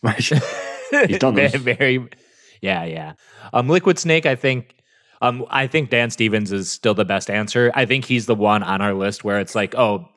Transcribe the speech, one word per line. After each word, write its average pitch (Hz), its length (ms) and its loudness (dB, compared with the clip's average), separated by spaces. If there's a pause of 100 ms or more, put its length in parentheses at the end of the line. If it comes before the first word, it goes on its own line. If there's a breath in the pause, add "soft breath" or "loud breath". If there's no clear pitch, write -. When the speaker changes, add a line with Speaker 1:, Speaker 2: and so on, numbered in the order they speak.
Speaker 1:
<laughs> - 0 -
Like, - 1080 0
he's 180 100 -2
done 127 160 4
Speaker 2:
<laughs> - 0 -
Ve-, 139 120 4
Speaker 1:
them. 135 140 0
Speaker 2:
very, 127 480 0 (520 soft breath)
yeah, 92 220 -2
yeah. 80 300 -10 (400 loud breath)
Um, 123 160 2
Liquid 180 280 4
Snake, 160 280 0
I 135 100 2
think, 127 400 -2 (460 soft breath)
um, 123 280 0
I 135 180 0
think 147 220 0
Dan 120 200 2
Stevens 107 420 0
is 98 200 -4
still 107 220 0
the 101 120 2
best 95 240 -2
answer. 107 460 0
I 131 100 2
think 127 200 -2
he's 120 200 0
the 117 100 2
one 104 260 2
on 98 200 -2
our 101 120 0
list 98 300 -4
where 101 160 0
it's 98 160 -6
like, 101 200 -2
oh, 104 420 0